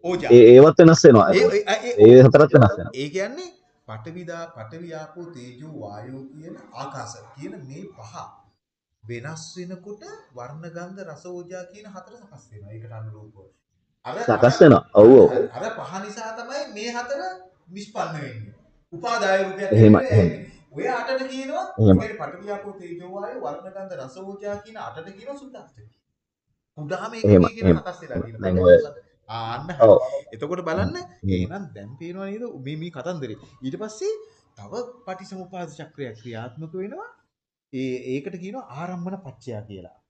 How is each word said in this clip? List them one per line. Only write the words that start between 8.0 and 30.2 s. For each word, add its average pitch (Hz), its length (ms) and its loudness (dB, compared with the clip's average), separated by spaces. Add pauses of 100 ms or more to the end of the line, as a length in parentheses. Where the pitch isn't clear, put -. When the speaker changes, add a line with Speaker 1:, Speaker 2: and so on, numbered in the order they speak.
Speaker 1:
වෙනස් 120 380 -16 (100)
වෙනකොට 185 500 -18 (280)
වර්ණ, 131 380 -20
ගන්ධ, 180 340 -18
රස, 156 240 -20
ඕජා 180 380 -16
කියන 208 240 -20
හතර 190 260 -20
සකස් 196 320 -20
වෙනවා. 104 260 -20
ඒකට 113 200 -20
අනුරූපව. 110 440 -18 (720)
අර, - 100 -12
Speaker 2:
සකස් 120 400 0
Speaker 1:
අර, - 40 2
Speaker 2:
වෙනවා. 147 220 8 (100)
ඔව්, 107 200 8
ඔව්. 113 160 10 (200)
Speaker 1:
අර, - 160 -12
අර - 100 -10
පහ - 260 -16
නිසා 220 340 -16
තමයි 247 260 -12 (100)
මේ 214 220 -12
හතර 247 280 -10 (480)
නිෂ්පන්න 180 480 -12
වෙන්නේ. 113 380 -16 (380)
උපාදාය 196 460 -4
රූපයක් - 340 -6
Speaker 2:
එහෙමයි, 110 220 6
Speaker 1:
හැටියට - 180 -2
Speaker 2:
එහෙමයි. 92 240 0
Speaker 1:
එන්නේ. - 120 -20 (200)
ඔය - 200 -12
අටට - 380 -8
කියනවා, 269 460 -12
Speaker 2:
එහෙමයි. 101 320 4
Speaker 1:
ඒ - 40 -12
කියන්නේ - 80 -16
පඨවි, 202 340 -16
ආපෝ, 202 220 -14
තේජෝ, 180 400 -18
වායෝ, 220 300 -16
වර්ණ, 185 320 -16
ගන්ධ, 190 220 -16
රස, 135 220 -18
ඕජා 202 400 -14
කියන 220 200 -20
අටට 175 340 -18
කියනවා 240 240 -20
සුද්ධාෂ්ටකය. 247 500 -20 (920)
කුඩාම 185 360 -12
එක 226 100 -18
Speaker 2:
එහෙමයි, 92 300 2
Speaker 1:
කියන 92 120 -6
Speaker 2:
එහෙමයි. 82 160 0
Speaker 1:
සකස් - 180 -16
වෙලා - 180 -14
තියෙනවා. - 240 -16
Speaker 2:
දැන් 92 160 -4
ඔය 90 180 6 (540)
Speaker 1:
ආන්න 117 380 -12 (160)
Speaker 2:
ඔව්. 104 160 8
Speaker 1:
හරි. - 200 -10 (100)